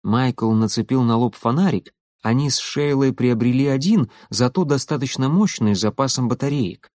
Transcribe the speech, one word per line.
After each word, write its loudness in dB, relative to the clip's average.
Майкл 0
нацепил 0
на 2
лоб 0
фонарик, -2
они 0
с -2
Шейлой 0
приобрели 2
один, 2
зато 0
достаточно -2
мощный, 2
с -4
запасом -2
батареек -4